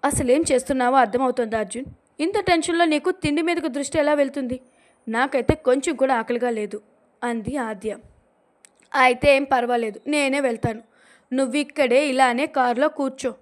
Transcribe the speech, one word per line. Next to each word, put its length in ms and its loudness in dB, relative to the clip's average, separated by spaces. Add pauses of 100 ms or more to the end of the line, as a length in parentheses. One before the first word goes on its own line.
"అసలేం 400 2
చేస్తున్నావో 540 0
అర్థమవుతోందా 640 0
అర్జున్? 300 -8 (320)
ఇంత 200 -2
టెన్షన్లో 440 2
నీకు 260 0
తిండి 320 -2
మీదకు 260 -2
దృష్టి 300 -4
ఎలా 160 2
వెళ్తుంది? 440 -2 (500)
నాకైతే 460 0
కొంచెం 420 0
కూడా 200 2
ఆకలిగా 340 -2
లేదు" 300 -6 (420)
అంది 340 -6
ఆద్య. 360 -6 (1000)
"అయితే 380 4
ఏం 140 4
పర్వాలేదు, 640 -2
నేనే 340 0
వెళ్తాను, 420 -4 (500)
నువ్విక్కడే 760 2
ఇలానే 400 2
కారులో 420 0
కూర్చో" 420 -4 (120)